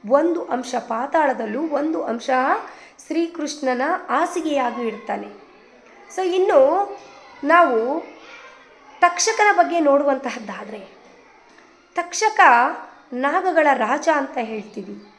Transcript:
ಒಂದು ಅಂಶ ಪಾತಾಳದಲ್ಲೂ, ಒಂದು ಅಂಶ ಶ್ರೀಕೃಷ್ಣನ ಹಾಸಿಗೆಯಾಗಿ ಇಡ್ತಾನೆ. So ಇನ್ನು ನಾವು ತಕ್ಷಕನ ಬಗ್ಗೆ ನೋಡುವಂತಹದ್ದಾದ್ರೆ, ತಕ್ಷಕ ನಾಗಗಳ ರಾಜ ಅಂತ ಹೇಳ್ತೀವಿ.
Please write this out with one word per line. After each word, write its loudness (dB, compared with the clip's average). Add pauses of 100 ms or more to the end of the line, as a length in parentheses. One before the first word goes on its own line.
ಒಂದು 2
ಅಂಶ -6
ಪಾತಾಳದಲ್ಲೂ, -2
ಒಂದು -2
ಅಂಶ -6 (800)
ಶ್ರೀಕೃಷ್ಣನ -4 (280)
ಹಾಸಿಗೆಯಾಗಿ -2
ಇಡ್ತಾನೆ. -8 (760)
So -2
ಇನ್ನು 4 (540)
ನಾವು 2 (960)
ತಕ್ಷಕನ 2
ಬಗ್ಗೆ 2
ನೋಡುವಂತಹದ್ದಾದ್ರೆ, -2 (1040)
ತಕ್ಷಕ -2 (760)
ನಾಗಗಳ 0
ರಾಜ -2
ಅಂತ -4
ಹೇಳ್ತೀವಿ. -12